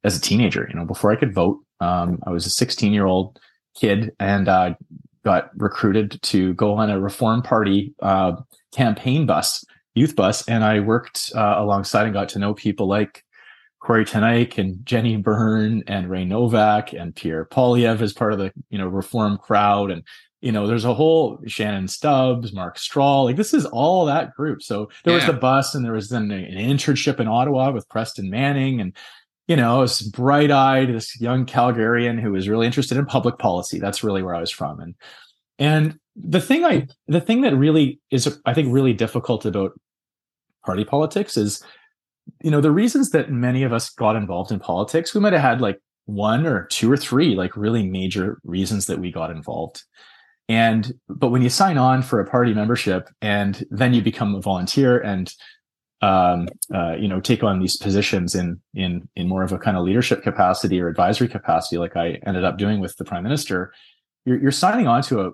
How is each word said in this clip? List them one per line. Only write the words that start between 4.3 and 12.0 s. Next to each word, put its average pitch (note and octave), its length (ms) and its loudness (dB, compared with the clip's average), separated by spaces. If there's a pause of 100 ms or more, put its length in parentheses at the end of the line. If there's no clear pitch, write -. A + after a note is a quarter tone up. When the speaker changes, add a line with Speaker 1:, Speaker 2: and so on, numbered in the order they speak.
Speaker 1:
uh, F#2 280 2 (500)
got F#2+ 320 0
recruited G#2 640 0
to F#2 300 0
go G#2 220 0
on G#2+ 140 0
a F#2+ 120 -2
Reform A2+ 400 -2
Party, G2+ 600 0
uh, F#2+ 320 2 (400)
campaign C3 520 0
bus, - 380 -2 (320)
youth D3 200 2
bus. G2+ 320 2
And A2+ 160 0
I G#2+ 180 4
worked, A2+ 540 -2
uh, G#2 220 2
alongside G#2 460 0